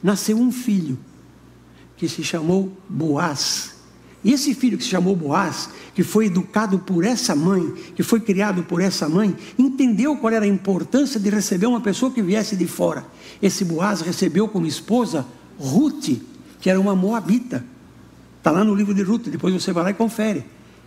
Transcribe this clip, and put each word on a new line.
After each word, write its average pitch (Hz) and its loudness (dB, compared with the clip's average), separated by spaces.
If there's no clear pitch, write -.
nasceu 208 0
um 247 4
filho, 160 -2
que 165 -4
se 156 -6
chamou 180 0
Boaz. 147 -2
E 220 4
esse 277 0
filho 220 0
que - -6
se - -4
chamou 185 2
Boaz, 160 -2
que 180 2
foi 220 2
educado 190 0
por 180 0
essa 220 0
mãe, 170 2
que - -2
foi 226 2
criado 196 0
por 175 -2
essa 185 0
mãe, 185 2
entendeu 262 2
qual 226 0
era 214 2
a - 2
importância 196 0
de 202 0
receber 202 0
uma 240 2
pessoa 240 0
que 240 -2
viesse 202 0
de 180 0
fora. 165 -2
Esse 196 0
Boaz 170 -2
recebeu 175 0
como 190 -2
esposa 160 -2
Rute, 147 0
que 190 0
era 190 4
uma 196 2
moabita. 196 0
Tá 151 2
lá 185 4
no 214 4
livro 202 0
de 196 2
Rute, 233 -2
depois 185 -2
você 185 -2
vai 170 0
lá 190 0
e - -2
confere. 214 -2